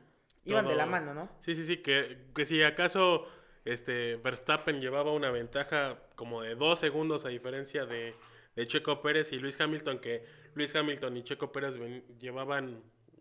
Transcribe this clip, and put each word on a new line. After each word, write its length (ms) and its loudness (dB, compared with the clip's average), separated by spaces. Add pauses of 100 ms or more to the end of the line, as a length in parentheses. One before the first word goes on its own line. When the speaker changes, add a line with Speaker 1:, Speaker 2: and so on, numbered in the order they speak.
(460)
Speaker 1:
iban 220 4
de 80 4
la 80 4
Speaker 2:
Todo. 80 0
Speaker 1:
mano, 220 -2
¿no? 160 -8 (120)
Speaker 2:
Sí, 120 -2
sí, 120 -4
sí, 160 0
que, 360 2 (160)
que 120 0
si 180 6
acaso, 640 4 (380)
este, 500 -2
Verstappen 640 0
llevaba 320 0
una 200 2
ventaja 680 -2 (160)
como 280 -6
de 120 -6
dos 240 4
segundos 460 0
a 40 -4
diferencia 560 -6
de, 300 -6 (400)
de 120 -2
Checo 340 0
Pérez 320 2
y 60 -4
Lewis 200 -4
Hamilton, 400 -2
que 240 -6 (320)
Lewis 220 -2
Hamilton 400 0
y 60 -8
Checo 280 -6
Pérez 260 -4
ven-, 280 -10 (140)
llevaban 640 -6 (400)